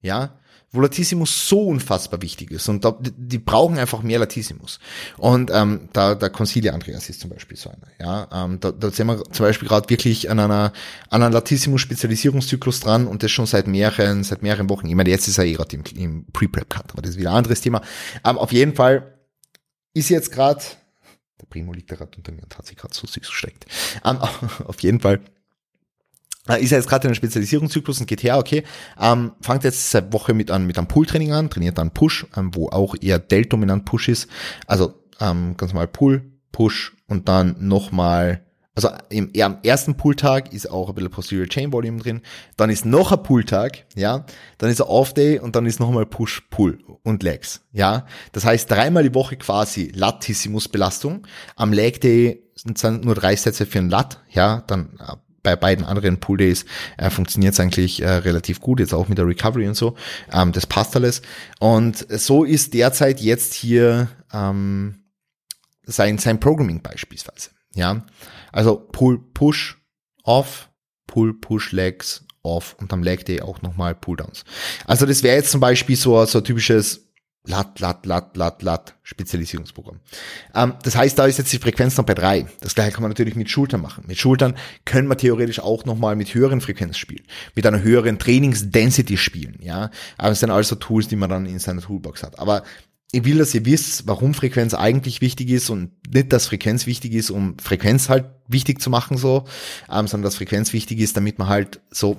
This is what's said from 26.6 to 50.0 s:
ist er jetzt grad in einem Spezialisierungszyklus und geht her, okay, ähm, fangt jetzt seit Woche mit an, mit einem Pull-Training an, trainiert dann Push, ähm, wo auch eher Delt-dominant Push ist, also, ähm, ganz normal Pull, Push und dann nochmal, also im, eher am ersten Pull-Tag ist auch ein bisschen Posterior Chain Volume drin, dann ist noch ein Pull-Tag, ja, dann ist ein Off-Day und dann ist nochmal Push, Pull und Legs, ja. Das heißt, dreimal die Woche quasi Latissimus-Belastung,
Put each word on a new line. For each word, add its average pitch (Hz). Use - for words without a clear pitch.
ist 127
er 143
jetzt 123
grad 135
in 139
einem 120
Spezialisierungszyklus 139
und 117
geht -
her, 123
okay, 147
ähm, 120
fangt 131
jetzt -
seit 98
Woche 113
mit 107
an, 92
mit 90
einem 90
Pull-Training 156
an, 156
trainiert 87
dann 82
Push, -
ähm, 92
wo 82
auch 95
eher 92
Delt-dominant 101
Push -
ist, 120
also, 92
ähm, 87
ganz 90
normal 85
Pull, 135
Push -
und 95
dann 92
nochmal, 90
also 104
im, 101
eher 104
am 98
ersten 135
Pull-Tag 139
ist -
auch 92
ein 98
bisschen 92
Posterior 92
Chain 139
Volume 117
drin, 117
dann 110
ist 107
noch 151
ein 190
Pull-Tag, 117
ja, 113
dann 113
ist 117
ein -
Off-Day 135
und 117
dann 117
ist 117
nochmal 117
Push, -
Pull 92
und 107
Legs, -
ja. 104
Das 98
heißt, 117
dreimal 143
die 131
Woche 131
quasi 101
Latissimus-Belastung, 104